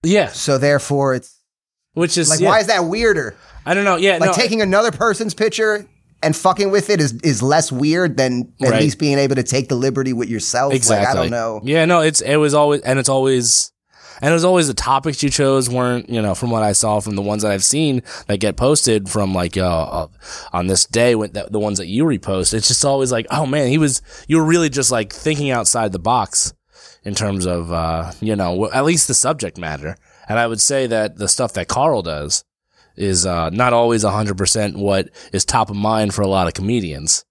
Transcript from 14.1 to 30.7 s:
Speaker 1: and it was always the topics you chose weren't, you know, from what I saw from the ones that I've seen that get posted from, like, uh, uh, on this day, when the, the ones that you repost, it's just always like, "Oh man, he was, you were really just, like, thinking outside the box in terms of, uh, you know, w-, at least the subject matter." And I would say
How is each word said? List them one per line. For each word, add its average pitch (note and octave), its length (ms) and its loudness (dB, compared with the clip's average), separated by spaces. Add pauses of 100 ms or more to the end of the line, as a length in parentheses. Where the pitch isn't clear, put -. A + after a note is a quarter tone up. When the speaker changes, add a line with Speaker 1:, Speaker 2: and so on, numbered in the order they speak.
Speaker 1:
and C#3 80 2
it E3 40 6
was E3 120 2
always F3+ 220 4
the C3 80 -2
topics C3+ 480 -2
you C#3+ 80 2
chose C3+ 380 2
weren't, B2 400 -2
you A#2 120 -2
know, G2+ 140 0
from A#2+ 160 -4
what A2+ 120 0
I G#2 100 2
saw G#2+ 260 2
from G2+ 160 -6
the G2 80 -2
ones G#2 180 -2
that G#2+ 100 0
I've F#2+ 120 -2
seen C#3+ 380 0 (260)
that G2+ 120 -2
get G#2 160 -2
posted A#2+ 540 2
from, G2 240 -2
like, F2 240 -2
uh, F#2 100 0
uh, E2 400 -4 (460)
on F2+ 140 -2
this F#2+ 180 2
day, A#2+ 300 2
when G#2+ 180 -4
the, G2+ 160 -8
the G#2 100 -2
ones G#2 200 -2
that E2+ 80 -8
you A#2 180 0
repost, F#2+ 480 -2
it's A2 140 0
just - 180 0
always C3+ 260 0
like, A2+ 180 -2
"Oh D3 160 -2
man, C#3 220 0
he C3+ 100 2
was, C#3+ 240 0 (260)
you D3+ 100 2
were D#3+ 80 4
really E3 240 2
just, C3 220 -2
like, A2 220 -2
thinking D3 380 -2
outside A2+ 400 0
the F2+ 80 -6
box A2 540 -2 (500)
in G2+ 100 -8
terms G2 320 -4
of, F2 260 -4
uh, E2 480 -4
you G#2+ 160 -2
know, F2+ 180 -2
w-, F#2+ 180 -2
at C3+ 140 0
least E3 220 2
the C3 60 -4
subject B2 460 -2
matter." D#2 360 -6 (320)
And A2 120 0
I A#2 80 2
would A2+ 140 -2
say C3+ 260 0